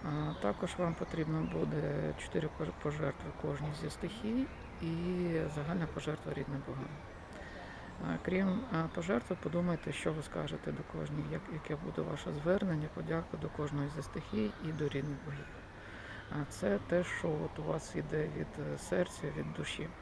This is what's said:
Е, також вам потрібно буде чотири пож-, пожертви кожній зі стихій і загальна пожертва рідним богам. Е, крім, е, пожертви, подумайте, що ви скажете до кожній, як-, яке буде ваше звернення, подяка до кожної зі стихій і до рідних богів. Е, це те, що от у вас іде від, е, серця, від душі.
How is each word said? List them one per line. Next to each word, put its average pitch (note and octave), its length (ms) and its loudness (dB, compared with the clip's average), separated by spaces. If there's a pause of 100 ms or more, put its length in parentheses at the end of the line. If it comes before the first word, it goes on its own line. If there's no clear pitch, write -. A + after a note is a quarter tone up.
Е, D3+ 380 0
також - 360 2
вам E3+ 160 4
потрібно D#3+ 580 2
буде D#3 680 2
чотири D#3 300 0 (100)
пож-, D#3 140 0 (100)
пожертви D3+ 480 0 (120)
кожній D3+ 300 0 (100)
зі D#3 80 -2
стихій A3 560 0 (360)
і E3 100 2 (640)
загальна D#3+ 400 2
пожертва D3+ 380 -2
рідним C#3+ 340 -2
богам. C3+ 220 -4 (1300)
Е, D#3+ 100 0
крім, F#3 240 6
е, F3 460 2
пожертви, F#3 480 2
подумайте, E3+ 500 2
що - 200 2
ви D#3 100 0
скажете D3+ 500 -2
до - 100 -2 (160)
кожній, - 340 -2
як-, - 200 -4
яке D#3 240 -2
буде D#3+ 260 -2
ваше D#3 300 -2
звернення, D#3 640 4
подяка E3 420 -2
до D3+ 120 -2
кожної D3 480 0
зі C#3+ 60 -2
стихій G3+ 480 0 (140)
і D#3+ 80 0
до D3+ 160 2
рідних C#3 360 0
богів. C#3+ 220 -6 (880)
Е, C#3+ 180 0
це G3+ 280 4 (100)
те, F3 160 6
що - 240 0
от D#3 300 0
у D#3 40 -4
вас D#3 340 0
іде D#3 400 2
від, D3+ 380 -2
е, C#3+ 40 -4
серця, - 440 2 (140)
від D3+ 160 -2
душі. D3+ 360 -2 (140)